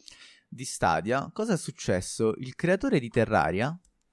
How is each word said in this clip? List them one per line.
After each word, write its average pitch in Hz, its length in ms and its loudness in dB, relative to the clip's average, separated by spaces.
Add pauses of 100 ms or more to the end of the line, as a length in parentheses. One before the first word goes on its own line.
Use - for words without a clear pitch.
(480)
di 127 180 -12
Stadia, 113 680 0
cosa 220 200 -2
è 165 40 4
successo? - 800 -2
Il 127 180 -12
creatore 196 440 2
di 117 100 -4
Terraria 107 680 2 (360)